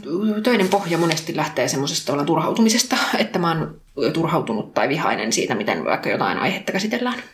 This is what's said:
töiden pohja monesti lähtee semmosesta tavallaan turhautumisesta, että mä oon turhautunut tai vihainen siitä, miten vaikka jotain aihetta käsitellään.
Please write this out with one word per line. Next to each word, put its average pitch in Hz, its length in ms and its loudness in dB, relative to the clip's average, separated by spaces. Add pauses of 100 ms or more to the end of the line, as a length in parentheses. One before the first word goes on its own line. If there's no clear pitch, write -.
(440)
töiden 220 240 4
pohja 180 300 2
monesti 165 380 0
lähtee 143 320 0
semmosesta 139 380 -2
tavallaan 143 200 0
turhautumisesta, 226 720 2 (220)
että 214 200 0
mä 175 100 2
oon 160 260 -2 (380)
turhautunut 147 640 -2
tai 113 140 2
vihainen 117 440 -2
siitä, 95 220 0
miten 104 300 -2
vaikka - 260 -2
jotain 98 280 0
aihetta - 340 -2
käsitellään. 233 420 -2 (200)